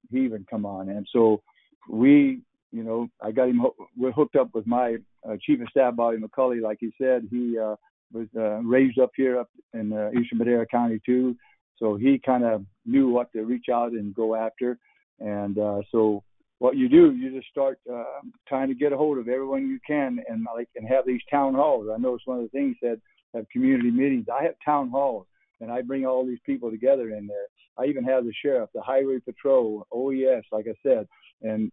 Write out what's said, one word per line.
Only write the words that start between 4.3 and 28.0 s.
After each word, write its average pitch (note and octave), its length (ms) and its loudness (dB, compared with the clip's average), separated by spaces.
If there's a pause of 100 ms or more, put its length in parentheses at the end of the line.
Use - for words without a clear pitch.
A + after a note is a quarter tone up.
up B2+ 180 2
with A2 140 -6
my, A#2+ 300 0 (300)
uh, A2 140 -8
chief C#3 200 0
of A2+ 80 -8
staff, B2 260 2
Bobby A#2 220 0
McCulley. A#2+ 440 -2
Like G#2+ 180 -4
he A2+ 120 -6 (100)
said, B2+ 300 2
he, A#2+ 260 -2
uh, G#2+ 180 -4 (360)
was, A2+ 240 -8
uh, A2 280 -2
raised B2+ 360 4
up B2 160 4
here B2+ 240 0
up A#2 100 -8 (240)
in, G#2+ 200 -6
uh, G#2+ 160 -4 (100)
Eastern A#2 200 -2
Madera A#2 280 2
County A#2+ 380 0
too. B2+ 300 0 (420)
So G#2+ 180 0
he C3 240 4
kinda A#2 440 0 (220)
knew C3 240 4
what A#2+ 240 0
to A2 100 -6
reach A#2+ 280 -4
out A#2 220 0
and G#2 200 -6
go A2+ 220 0
after. A#2+ 420 -4 (420)
And, G2+ 380 -6
uh, G#2 240 -2 (100)
so A2 320 2 (360)
what B2+ 160 2
you B2+ 140 2
do, D#3+ 220 10
you B2+ 200 -4
just C3 180 -10
start, C3+ 300 -2 (120)
uh, A#2 120 -8 (440)
trying C3+ 200 -2
to C3+ 80 -2
get C#3 180 2
a C3+ 40 0
hold D3 200 2
of A#2 100 -6
everyone C3+ 400 -2
you C3+ 200 -6
can C3+ 400 -2
and, A2+ 260 -6
like, A#2 220 -8
and A2 120 -12
have B2+ 180 2
these B2+ 160 -2 (100)
town C#3 220 2
halls. C3 380 0
I A2 60 -6
know B2 180 -2
it's - 120 -12
one B2+ 100 -4
of A#2+ 60 -6
the A2 60 -8
things C3+ 320 -2
that A#2 180 -2 (340)
have A2 160 -10
community B2 420 2
meetings. B2+ 380 0
I C3 140 -2
have E3 200 -2
town C#3+ 260 0
halls, B2+ 360 -2 (360)
and A2+ 100 -12
I B2+ 100 -4
bring C3 240 -4
all C3 200 0
these B2 200 -6
people A#2+ 240 -4
together A#2 460 0
in G#2 120 -10
there. G2+ 200 -10 (300)
I B2+ 80 -2
even C#3 200 -2